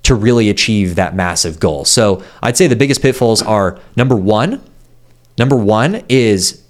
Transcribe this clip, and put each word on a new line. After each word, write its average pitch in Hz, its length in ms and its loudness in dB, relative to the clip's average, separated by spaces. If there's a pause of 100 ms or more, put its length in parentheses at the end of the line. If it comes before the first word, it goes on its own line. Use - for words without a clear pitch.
to 135 120 2
really 113 360 2
achieve 98 460 0
that 90 180 -2
massive 87 460 -4
goal. 73 240 -2
So 101 380 0 (200)
I'd 123 140 -2
say 180 100 2
the 113 100 0
biggest 135 240 -2
pitfalls 120 400 0
are, 101 380 -2 (180)
number 123 200 2
one, 107 460 -2 (760)
number 135 180 2
one 117 520 0
is 113 600 0